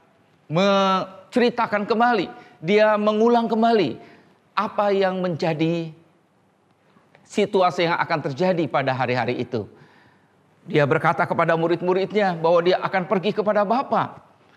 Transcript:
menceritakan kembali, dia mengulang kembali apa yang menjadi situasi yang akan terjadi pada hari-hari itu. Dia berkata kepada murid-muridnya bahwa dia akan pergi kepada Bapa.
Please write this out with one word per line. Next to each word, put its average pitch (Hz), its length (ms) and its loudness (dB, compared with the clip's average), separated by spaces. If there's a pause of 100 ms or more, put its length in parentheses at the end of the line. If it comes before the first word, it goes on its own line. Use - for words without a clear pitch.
(460)
menceritakan 196 1400 0
kembali, 226 400 0 (320)
dia 208 340 4
mengulang 214 540 2
kembali 220 480 0 (560)
apa 208 400 -2
yang 190 260 0
menjadi 165 720 -2 (1300)
situasi 185 640 0
yang 170 80 -2
akan 156 220 -2 (120)
terjadi 170 380 0
pada 135 240 0
hari-hari 123 480 -2
itu. 113 240 -6 (1040)
Dia 151 160 2
berkata 156 400 0
kepada 165 320 0
murid-muridnya 180 800 0
bahwa 165 240 4
dia 180 180 2
akan 180 300 -4
pergi 196 240 0
kepada 208 320 0
Bapa. 214 560 -2 (360)